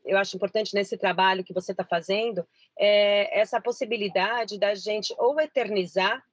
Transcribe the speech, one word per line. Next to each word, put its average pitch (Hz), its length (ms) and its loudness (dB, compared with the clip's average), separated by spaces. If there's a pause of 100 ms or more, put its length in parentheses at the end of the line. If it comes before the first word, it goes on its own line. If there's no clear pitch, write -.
eu 190 140 2
acho 196 180 -2
importante 202 380 -4
nesse 202 240 -2
trabalho 185 440 2
que 185 120 -12
você 185 200 -4
tá 190 80 -6
fazendo, 196 640 -2 (320)
é 202 640 4
essa 220 180 0
possibilidade 214 1000 -2
da 202 160 2
gente 202 420 -4
ou 285 240 2
eternizar 208 840 0 (100)